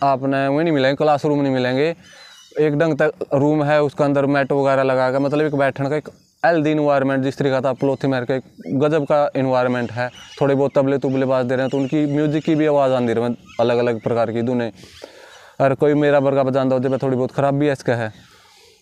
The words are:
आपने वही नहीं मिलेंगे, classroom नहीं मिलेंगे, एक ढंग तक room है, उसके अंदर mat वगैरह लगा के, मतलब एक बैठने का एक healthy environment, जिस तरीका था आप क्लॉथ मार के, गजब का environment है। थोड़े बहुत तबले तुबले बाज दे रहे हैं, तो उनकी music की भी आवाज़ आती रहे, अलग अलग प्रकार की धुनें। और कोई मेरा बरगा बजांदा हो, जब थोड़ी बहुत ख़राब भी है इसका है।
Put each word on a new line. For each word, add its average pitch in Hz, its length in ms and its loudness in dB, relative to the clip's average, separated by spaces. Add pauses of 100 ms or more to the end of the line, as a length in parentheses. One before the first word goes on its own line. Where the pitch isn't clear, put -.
आपने 135 460 0
वही 147 160 0
नहीं 165 100 0
मिलेंगे, 135 220 2
classroom 147 440 0
नहीं 139 120 0
मिलेंगे, 131 440 -2 (640)
एक 147 180 2
ढंग 160 200 0
तक 156 140 0 (220)
room 147 300 2
है, 147 180 2
उसके 147 220 -2
अंदर 139 220 2
mat 139 260 0
वगैरह 135 300 2
लगा 131 300 2
के, 135 60 0
मतलब 143 280 0
एक 147 80 -4
बैठने 139 360 -2
का 151 60 -2
एक 147 120 -8 (360)
healthy 156 260 2
environment, 139 540 0
जिस 139 140 -4
तरीका 135 220 0
था 131 100 -2
आप 123 80 -4
क्लॉथ 139 260 -2
मार 131 260 -2
के, 131 80 -2 (400)
गजब 151 260 2
का 147 320 0
environment 127 560 0
है। 123 180 -6 (300)
थोड़े 139 140 2
बहुत 135 200 0
तबले 135 240 2
तुबले 135 280 -2
बाज 127 200 0
दे 131 80 -2
रहे 127 80 0
हैं, 131 80 -2
तो 139 80 -2
उनकी 143 380 -2
music 151 280 0
की 165 100 0
भी 156 120 2
आवाज़ 143 260 2
आती 123 200 0
रहे, 117 220 -2 (260)
अलग 120 180 2
अलग 120 220 0
प्रकार 113 320 -2
की 117 100 -2
धुनें। 120 300 -2 (880)
और 135 140 2
कोई 147 200 2
मेरा 143 260 4
बरगा 139 220 2
बजांदा 131 340 0
हो, 127 60 0
जब 131 200 -2
थोड़ी 131 140 -2
बहुत 127 140 -2
ख़राब 139 240 0
भी 143 120 0
है 143 60 2
इसका 131 220 -2
है। 110 180 -4 (680)